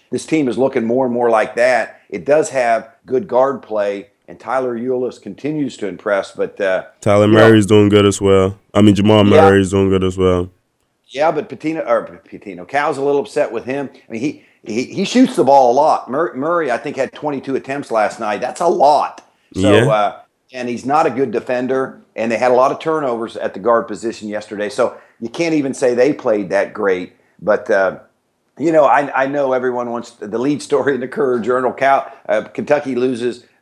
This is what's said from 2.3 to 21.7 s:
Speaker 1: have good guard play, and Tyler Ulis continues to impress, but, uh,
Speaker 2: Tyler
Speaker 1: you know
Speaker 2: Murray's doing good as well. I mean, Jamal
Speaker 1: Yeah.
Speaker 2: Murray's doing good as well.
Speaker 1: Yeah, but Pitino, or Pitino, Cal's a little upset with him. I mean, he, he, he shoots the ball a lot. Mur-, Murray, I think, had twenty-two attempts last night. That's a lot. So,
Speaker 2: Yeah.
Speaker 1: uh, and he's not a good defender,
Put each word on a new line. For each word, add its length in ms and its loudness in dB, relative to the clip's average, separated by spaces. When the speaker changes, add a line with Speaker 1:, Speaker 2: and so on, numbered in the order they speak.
Speaker 1:
have 380 0
good 220 -4
guard 360 0
play, 480 -4
and 100 -20
Tyler 400 -4
Ulis 420 -4
continues 580 -8
to 100 -8
impress, 420 -4
but, 300 -6
uh, 240 -2
Speaker 2:
Tyler 260 4
Speaker 1:
you 60 4
know 80 6
Speaker 2:
Murray's 260 8
doing 220 6
good 180 6
as 140 0
well. 360 2
I 100 2
mean, 120 8
Jamal 320 4
Speaker 1:
Yeah. 240 8
Speaker 2:
Murray's 220 4
doing 160 2
good 160 2
as 120 -2
well. 320 2
Speaker 1:
Yeah, 240 0
but 160 -6
Pitino, 360 -6
or 400 -4
Pitino, 420 -16
Cal's 320 -2
a 40 -4
little 180 0
upset 300 -4
with 140 -8
him. 260 -8
I 40 -14
mean, 80 -10
he, 240 -8
he, 220 -6
he 200 -6
shoots 300 2
the 80 0
ball 300 4
a 20 2
lot. 340 0
Mur-, 260 -4
Murray, 360 -4
I 80 -2
think, 180 -10
had 160 -4
twenty-two 440 -6
attempts 340 -8
last 300 0
night. 200 -4
That's 200 -8
a 80 0
lot. 600 2
So, 180 2
Speaker 2:
Yeah. 180 6
Speaker 1:
uh, 300 0
and 160 -8
he's 180 -8
not 200 2
a 40 2
good 220 -4
defender, 680 -4